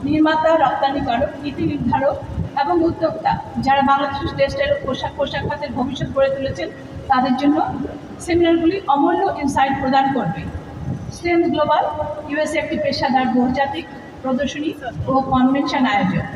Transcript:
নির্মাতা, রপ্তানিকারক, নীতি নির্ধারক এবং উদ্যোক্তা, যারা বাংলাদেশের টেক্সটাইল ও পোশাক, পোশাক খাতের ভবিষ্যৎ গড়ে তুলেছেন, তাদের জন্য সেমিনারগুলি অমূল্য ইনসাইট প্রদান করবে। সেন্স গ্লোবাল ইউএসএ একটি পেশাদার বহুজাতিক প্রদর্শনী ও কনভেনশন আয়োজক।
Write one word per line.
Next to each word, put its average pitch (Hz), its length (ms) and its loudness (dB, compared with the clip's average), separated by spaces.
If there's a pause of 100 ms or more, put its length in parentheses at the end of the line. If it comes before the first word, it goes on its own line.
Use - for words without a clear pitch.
নির্মাতা, 311 540 4
রপ্তানিকারক, 269 720 0 (140)
নীতি 294 220 -4
নির্ধারক 285 500 0 (440)
এবং 330 240 2
উদ্যোক্তা, 311 560 0 (180)
যারা 269 240 4
বাংলাদেশের 277 560 0
টেক্সটাইল 554 340 0
ও 571 40 4 (100)
পোশাক, 269 320 -4
পোশাক 285 320 -2
খাতের 294 220 -6
ভবিষ্যৎ 269 420 -4
গড়ে 539 160 4
তুলেছেন, 269 400 -4 (380)
তাদের 262 300 2
জন্য 294 240 2 (580)
সেমিনারগুলি 330 680 2
অমূল্য 349 540 2
ইনসাইট 277 400 0
প্রদান 269 320 2
করবে। 208 280 -2 (680)
সেন্স 339 380 2
গ্লোবাল 302 360 4 (440)
ইউএসএ 302 300 0
একটি 311 240 -4
পেশাদার 262 420 2
বহুজাতিক 254 600 0 (360)
প্রদর্শনী 285 520 -2 (340)
ও 269 140 2
কনভেনশন 262 640 2
আয়োজক। 185 380 2 (120)